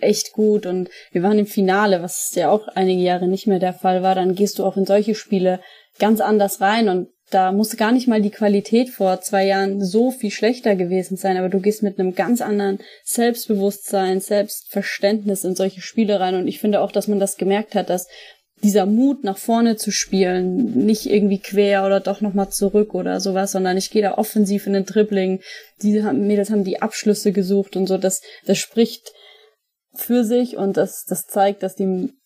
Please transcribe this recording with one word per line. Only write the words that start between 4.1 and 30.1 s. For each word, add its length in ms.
dann 220
gehst 240
du 60
auch 120
in 80
solche 300
Spiele 460
ganz 240
anders 400
rein 280
und 180
da 220
muss 240
gar 140
nicht 160
mal 140
die 100
Qualität 580
vor 320
zwei 260
Jahren 360
so 280
viel 180
schlechter 460
gewesen 420
sein, 200
aber 120
du 100
gehst 220
mit 160
einem 160
ganz 260
anderen 400
Selbstbewusstsein, 1160
Selbstverständnis 1200
in 120
solche 260
Spiele 380
rein. 160
Und 120
ich 120
finde 220
auch, 100
dass 160
man 120
das 180
gemerkt 360
hat, 160
dass 180
dieser 220
Mut, 380
nach 160
vorne 360
zu 160
spielen, 920
nicht 240
irgendwie 300
quer 460
oder 140
doch 220
nochmal 280
zurück 440
oder 260
sowas, 340
sondern 220
ich 140
gehe 140
da 160
offensiv 480
in 60
den 120
Dribbling. 560
Die 220
haben, 240
Mädels 240
haben 120
die 180
Abschlüsse 500
gesucht 440
und 120
so. 100
Das, 240
das 140
spricht 540
für 280